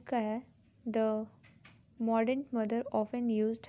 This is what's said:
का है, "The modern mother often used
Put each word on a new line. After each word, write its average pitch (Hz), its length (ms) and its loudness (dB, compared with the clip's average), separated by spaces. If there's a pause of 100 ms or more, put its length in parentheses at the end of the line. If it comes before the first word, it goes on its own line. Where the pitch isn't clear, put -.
का 262 80 0
है, 220 260 -2 (460)
"The 220 380 0 (760)
modern 226 400 2 (120)
mother 226 280 0 (120)
often 220 280 -2
used 226 460 0